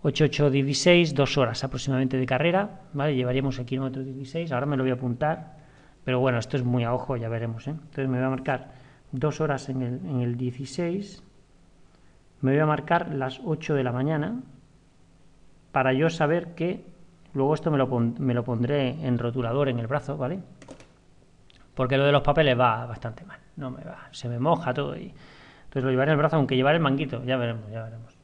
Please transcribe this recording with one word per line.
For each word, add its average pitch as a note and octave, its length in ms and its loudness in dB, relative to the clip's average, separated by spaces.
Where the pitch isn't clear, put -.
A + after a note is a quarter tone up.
Ocho, D3+ 220 4
ocho, D3 240 4
dieciséis, C#3+ 640 4
dos C3+ 220 2
horas A#2 260 2
aproximadamente C3 540 -2
de C3 80 2
carrera, E3+ 560 0
¿vale? C#3+ 200 0
Llevaríamos B2+ 440 0
el B2 80 -6
kilómetro C3 360 -4
dieciséis, C3+ 500 -8
ahora B2+ 120 0
me C#3+ 140 0
lo C3 40 0
voy C3 100 2
a - 20 2
apuntar, C3 640 -4
pero B2+ 160 0
bueno, B2+ 180 4
esto A2+ 180 -4
es B2 80 0
muy A#2+ 200 2
a A#2 100 0
ojo, B2+ 240 -4
ya A2+ 100 -6
veremos, A#2 400 -6
¿eh? C#3+ 40 -6
Entonces C#3 360 -6
me C3 80 0
voy B2+ 100 0
a C3 40 2
marcar C3 420 -4
dos C#3+ 300 -2
horas C#3+ 260 -2
en C3 140 -2
el, B2 120 -2
en C3+ 140 -2
el A#2+ 180 0
dieciséis, C#3+ 840 -6
me C3 120 4
voy C#3+ 80 6
a D#3 60 4
marcar D#3 480 0
las C3+ 300 -6
ocho D#3 300 -2
de C3+ 100 2
la B2 80 0
mañana, D#3 480 -2
para C3 200 4
yo C#3+ 160 4
saber E3+ 460 0
que, - 320 -4
luego C3+ 180 2
esto D#3 180 0
me D3 60 2
lo C3 120 4
pon-, A#2 300 2
me C3 140 0
lo A#2+ 120 0
pondré B2+ 640 0
en B2 120 2
rotulador A#2+ 500 0
en A#2+ 100 -2
el A2+ 80 -4
brazo, C#3 300 -4
¿vale? D3+ 240 -4
Porque C3 240 0
lo C#3 60 4
de C#3+ 80 4
los C#3+ 100 4
papeles C#3 360 4
va A#2+ 280 2
bastante A#2 380 -10
mal, - 160 -20
no C3+ 140 -8
me C3 140 -14
va, - 260 -16
se - 180 -10
me A#2+ 100 -4
moja D#3 340 0
todo C#3+ 240 -4
y, - 160 -14
entonces C3 200 -4
lo C3 60 2
llevaré C3+ 220 4
en - 20 6
el C#3+ 40 4
brazo, D#3 180 2
aunque C3+ 200 2
llevaré C#3 200 4
el E3+ 60 2
manguito, C3+ 420 0
ya B2+ 120 0
veremos, A2+ 340 -4
ya A2+ 120 -8
veremos. A2+ 420 -14